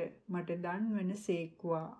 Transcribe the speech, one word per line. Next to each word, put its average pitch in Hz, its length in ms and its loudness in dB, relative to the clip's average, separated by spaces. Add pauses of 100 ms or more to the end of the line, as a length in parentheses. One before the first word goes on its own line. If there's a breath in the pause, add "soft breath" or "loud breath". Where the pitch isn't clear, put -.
(260)
මට 175 340 0
දන්වන 190 560 2
සේක්වා. 165 760 0 (100)